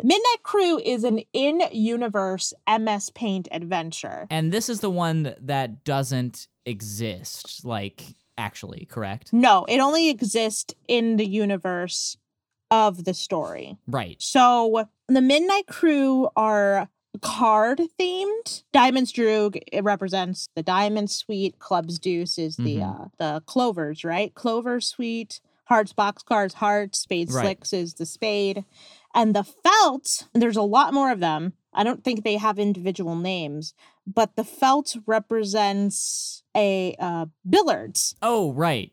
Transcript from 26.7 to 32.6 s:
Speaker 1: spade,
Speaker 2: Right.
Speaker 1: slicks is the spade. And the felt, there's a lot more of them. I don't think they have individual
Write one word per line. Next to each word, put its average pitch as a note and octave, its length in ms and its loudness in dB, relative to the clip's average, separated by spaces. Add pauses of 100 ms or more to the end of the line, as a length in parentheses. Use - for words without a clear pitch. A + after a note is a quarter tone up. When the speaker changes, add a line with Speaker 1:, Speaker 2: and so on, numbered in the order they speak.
Speaker 1:
spade, E3+ 300 -4
Speaker 2:
Right. B2+ 140 0
Speaker 1:
slicks F#3+ 280 -4
is F3 220 -4
the E3 120 -8
spade. G3+ 580 -2 (500)
And A3 200 4
the G3+ 100 2
felt, E4+ 880 2
there's A#3 240 2
a A3 60 2
lot A#3 320 4
more C#4 180 4
of G3 80 -4
them. E3 320 -2 (220)
I G#3 100 2
don't B3 180 -2
think A3+ 220 -2
they G#3 140 0
have G#3 200 0
individual F#3 580 -2